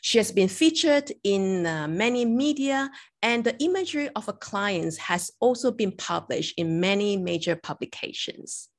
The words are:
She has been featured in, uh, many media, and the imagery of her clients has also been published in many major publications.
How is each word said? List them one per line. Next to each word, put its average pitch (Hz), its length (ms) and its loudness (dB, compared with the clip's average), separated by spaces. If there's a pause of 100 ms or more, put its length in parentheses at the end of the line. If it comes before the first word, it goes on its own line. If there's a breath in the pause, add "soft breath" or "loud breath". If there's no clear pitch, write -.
She - 160 2
has 214 140 2
been 190 160 4
featured 302 640 4 (120)
in, 190 420 2
uh, 156 220 -2
many 233 360 0
media, 269 680 0 (320 loud breath)
and 233 220 2
the 233 180 0
imagery 339 540 0
of 214 120 -6
her 208 60 -6
clients 190 640 -2
has - 420 -2
also 247 320 2
been 208 200 -2
published - 680 -4
in 165 220 0
many 202 380 2
major 175 380 -2
publications. - 1200 -10